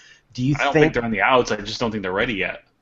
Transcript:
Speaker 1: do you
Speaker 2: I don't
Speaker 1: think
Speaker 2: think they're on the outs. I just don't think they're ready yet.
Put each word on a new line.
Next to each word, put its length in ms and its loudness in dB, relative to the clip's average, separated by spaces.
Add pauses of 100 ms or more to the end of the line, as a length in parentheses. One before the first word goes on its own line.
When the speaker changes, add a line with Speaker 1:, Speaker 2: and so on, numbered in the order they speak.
(340)
Speaker 1:
do 100 -4
you 160 2
Speaker 2:
I 40 0
don't 100 0
Speaker 1:
think 100 6
Speaker 2:
think 100 2
they're 100 -2
on 80 -4
the 100 -2
outs. 280 4
I 60 -2
just 240 -8
don't 100 -2
think 120 -6
they're 100 -4
ready 220 -2
yet. 300 -6 (180)